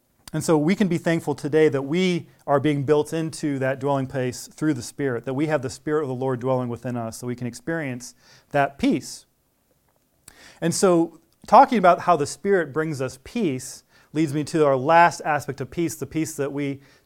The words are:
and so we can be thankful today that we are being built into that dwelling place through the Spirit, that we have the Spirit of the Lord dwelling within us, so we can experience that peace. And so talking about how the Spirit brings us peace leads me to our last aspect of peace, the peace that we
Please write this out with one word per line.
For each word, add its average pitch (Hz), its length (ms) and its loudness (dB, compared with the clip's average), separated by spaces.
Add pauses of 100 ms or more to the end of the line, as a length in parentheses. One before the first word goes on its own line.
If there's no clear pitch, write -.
(340)
and 156 100 -4
so 165 140 4
we 160 180 2
can 202 120 2
be 170 100 0
thankful 160 380 -2
today 151 340 4
that 135 140 -2
we 175 440 0 (200)
are 143 120 4
being 143 240 0
built 151 300 0
into 156 460 -4
that 135 200 -2
dwelling 135 280 -2
place 127 400 -6
through 156 260 -2
the 123 80 -8
Spirit, 127 440 -6
that 135 100 -4
we 151 120 -2
have 151 140 0
the 127 80 -6
Spirit 151 320 -4
of 139 60 -4
the 127 80 -6
Lord 131 240 -4
dwelling 127 280 -2
within 120 300 -8
us, 113 220 -8
so 123 80 -10
we 123 80 -6
can 123 120 -8
experience 131 680 -8 (360)
that 139 260 0
peace. - 480 -2 (1300)
And 165 140 -2
so 170 460 2 (280)
talking 254 300 8
about 175 240 4
how 175 160 2
the 143 80 -2
Spirit 170 480 -2
brings 156 280 -4
us 127 220 -6
peace 151 600 -6 (300)
leads 147 200 0
me 151 120 -2
to 156 200 2
our 139 100 4
last 165 480 4
aspect 147 380 -4
of 127 80 -10
peace, 170 260 -4
the 135 100 -10
peace 160 300 -6
that 139 160 -4
we 139 280 -6 (260)